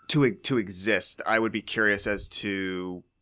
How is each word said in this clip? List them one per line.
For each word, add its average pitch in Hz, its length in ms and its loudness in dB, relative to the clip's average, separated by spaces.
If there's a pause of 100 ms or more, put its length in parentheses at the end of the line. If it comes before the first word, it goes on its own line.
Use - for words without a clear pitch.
(100)
To 143 160 4
e-, 107 100 2
to - 220 0
exist, 98 680 0
I 110 140 2
would 113 140 0
be 107 80 -4
curious 104 440 0
as 104 220 -2
to, 92 760 -4 (180)